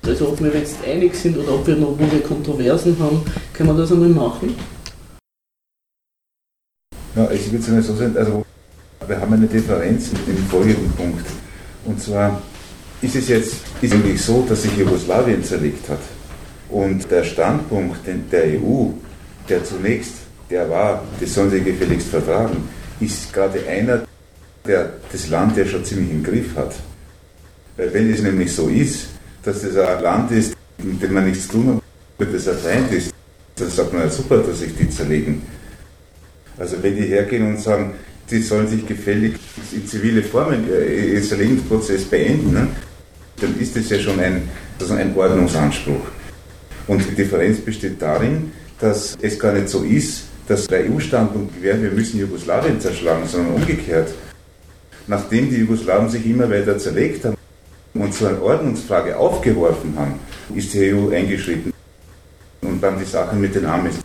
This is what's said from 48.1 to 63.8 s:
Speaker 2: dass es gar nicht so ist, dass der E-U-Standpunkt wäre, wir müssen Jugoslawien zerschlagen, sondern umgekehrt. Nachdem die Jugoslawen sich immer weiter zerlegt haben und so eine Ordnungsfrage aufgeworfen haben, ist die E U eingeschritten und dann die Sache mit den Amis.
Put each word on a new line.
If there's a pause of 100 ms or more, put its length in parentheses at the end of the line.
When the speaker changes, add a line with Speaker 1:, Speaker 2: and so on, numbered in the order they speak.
Speaker 2:
dass
es
gar
nicht
so
ist, (220)
dass
der
E-U-Standpunkt
wäre,
wir
müssen
Jugoslawien
zerschlagen,
sondern
umgekehrt. (920)
Nachdem
die
Jugoslawen
sich
immer
weiter
zerlegt
haben (580)
und
so
eine
Ordnungsfrage
aufgeworfen
haben, (400)
ist
die
E
U
eingeschritten (880)
und
dann
die
Sache
mit
den
Amis. (100)